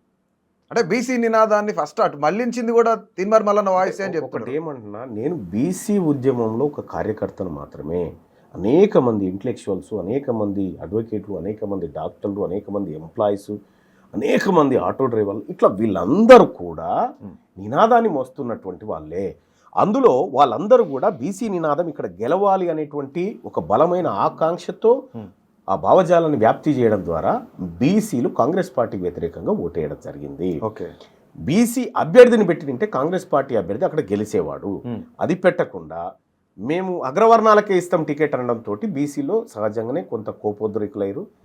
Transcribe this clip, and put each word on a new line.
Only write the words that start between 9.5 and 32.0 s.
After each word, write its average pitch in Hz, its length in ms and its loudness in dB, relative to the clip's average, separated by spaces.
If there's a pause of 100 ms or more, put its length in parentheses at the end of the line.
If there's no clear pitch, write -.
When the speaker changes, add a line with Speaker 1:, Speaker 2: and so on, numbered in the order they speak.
Speaker 2:
అనేక 113 360 -4
మంది 98 520 -4
అడ్వకేట్లు, 104 520 -6
అనేక 95 300 -8
మంది 98 220 -6
డాక్టర్లు, 95 540 -8
అనేక 92 300 -6
మంది 98 240 -6
ఎంప్లాయీస్, 101 560 -4 (640)
అనేక 202 340 0
మంది 147 280 4
ఆటో 101 300 0
డ్రైవర్లు, 110 440 -2
ఇట్లా 196 180 4
వీళ్ళందరూ 113 760 8
కూడా 87 760 -4
Speaker 1:
Hmm. 98 100 -18 (260)
Speaker 2:
నినాదాన్ని 208 520 4
మోస్తున్నటువంటి 117 720 -8
వాళ్ళే. 85 520 -8 (400)
అందులో 175 460 4
వాళ్ళందరూ 165 640 4
కూడా 139 240 -2
బీసీ 185 400 -4
నినాదం 160 400 -2
ఇక్కడ 143 180 -8
గెలవాలి 175 640 0
అనేటువంటి 156 760 -6
ఒక - 160 -6
బలమైన 156 460 2
ఆకాంక్షతో 165 960 0 (140)
Speaker 1:
Hmm. 107 100 -12 (420)
Speaker 2:
ఆ 95 80 2
భావజాలాన్ని 160 640 4
వ్యాప్తి 135 320 2
చేయడం 110 340 2
ద్వారా 85 420 -2 (140)
బీసీలు 123 680 0
కాంగ్రెస్ 156 480 0
పార్టీకి 113 260 -2
వ్యతిరేకంగా 85 500 -4
ఓటేయడం 82 520 -4
జరిగింది. 71 600 -6
Speaker 1:
ఓకే. 98 260 -8 (460)
Speaker 2:
బీసీ 233 600 0
అభ్యర్థిని 226 500 4